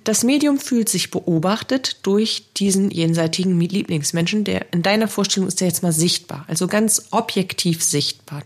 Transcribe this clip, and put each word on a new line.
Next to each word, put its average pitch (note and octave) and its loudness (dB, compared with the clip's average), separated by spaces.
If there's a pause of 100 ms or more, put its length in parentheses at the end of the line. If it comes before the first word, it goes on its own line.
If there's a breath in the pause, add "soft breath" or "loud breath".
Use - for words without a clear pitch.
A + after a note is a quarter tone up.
das A3 0
Medium C#4 2
fühlt A3+ 0
sich - -2
beobachtet F#3 0
durch G#3 0
diesen G3 2
jenseitigen E3 0
Mi-, E3+ 2
Lieblingsmenschen, F3 -2
der F#3 -4
in F3 0
deiner G#3+ 2
Vorstellung G3 0
ist - -6
der F#3 2
jetzt E3+ 0
mal F3 2
sichtbar, D#3 -2
also F3 -2
ganz G#3 0
objektiv F#3 -2
sichtbar - -4